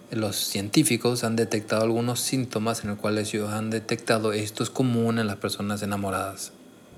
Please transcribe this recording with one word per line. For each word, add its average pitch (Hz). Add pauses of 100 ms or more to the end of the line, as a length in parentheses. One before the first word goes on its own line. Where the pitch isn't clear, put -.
(120)
los 104
científicos 120
han 113
detectado 110
algunos 117
síntomas 113
en 107
los 104
cuales 107
ellos 104
han 110
detectado 110
esto 104
es 107
común 117
en 110
las 98
personas 101
enamoradas, 98 (440)